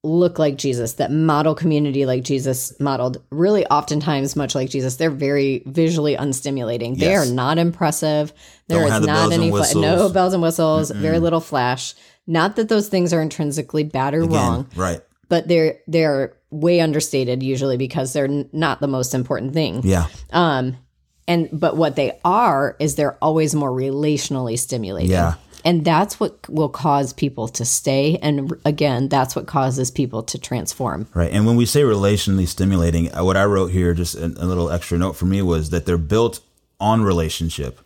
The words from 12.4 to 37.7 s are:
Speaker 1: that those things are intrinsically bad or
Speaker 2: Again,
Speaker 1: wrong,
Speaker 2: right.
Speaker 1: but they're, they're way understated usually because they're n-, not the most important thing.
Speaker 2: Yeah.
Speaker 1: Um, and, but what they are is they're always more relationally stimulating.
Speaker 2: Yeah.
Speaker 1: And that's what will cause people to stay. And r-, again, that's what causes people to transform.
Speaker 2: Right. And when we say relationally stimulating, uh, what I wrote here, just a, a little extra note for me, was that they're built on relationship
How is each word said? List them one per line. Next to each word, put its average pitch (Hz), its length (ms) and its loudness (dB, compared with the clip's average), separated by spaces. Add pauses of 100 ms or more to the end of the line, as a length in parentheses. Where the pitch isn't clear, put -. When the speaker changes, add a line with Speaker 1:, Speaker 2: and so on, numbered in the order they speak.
Speaker 1:
that 220 140 -2
those 208 180 2
things 175 240 0
are 165 100 2
intrinsically 151 600 -4
bad 139 300 -2
or 160 80 2
Speaker 2:
Again, 165 140 0
Speaker 1:
wrong, 131 320 0 (100)
Speaker 2:
right. 90 240 -4 (260)
Speaker 1:
but 165 220 0
they're, 160 360 2
they're 156 520 0 (120)
way 170 300 2
understated 143 640 0
usually 131 320 0
because 131 380 -4
they're 147 120 0
n-, 143 280 -2
not 165 260 -2
the 147 80 -2
most 131 260 -2
important 131 400 -4
thing. 135 300 -2
Speaker 2:
Yeah. 92 220 2 (260)
Speaker 1:
Um, 135 460 0 (500)
and, 170 240 0
but 160 240 0
what 151 220 0
they 135 260 -2
are 175 560 2
is 147 160 -2
they're 147 260 -2
always 156 320 2
more 143 180 0
relationally 135 840 -2
stimulating. 95 540 -2
Speaker 2:
Yeah. 87 220 2 (320)
Speaker 1:
And 170 180 2
that's 170 380 2
what - 280 -6
will 151 200 0
cause 143 420 0
people 127 380 -4
to 120 160 -6
stay. 139 560 0
And 143 300 -2
r-, 165 120 -8
again, 143 460 0
that's 131 260 0
what - 100 -6
causes 131 460 -2
people 123 320 -4
to - 160 -10
transform. 107 720 -6
Speaker 2:
Right. 85 180 0
And 104 140 2
when 117 120 4
we 120 80 4
say - 160 2
relationally 101 680 2
stimulating, 85 680 0
uh, 82 120 -2
what 92 120 2
I 98 80 4
wrote 95 260 2
here, 90 220 2
just 82 220 -2
a, 78 100 -6
a 85 200 -4
little 90 260 0
extra 87 260 -2
note 90 200 0
for - 80 -4
me, 98 160 2
was 80 300 0
that 85 140 -2
they're 87 120 2
built 107 420 0 (400)
on 110 240 2
relationship 80 840 -2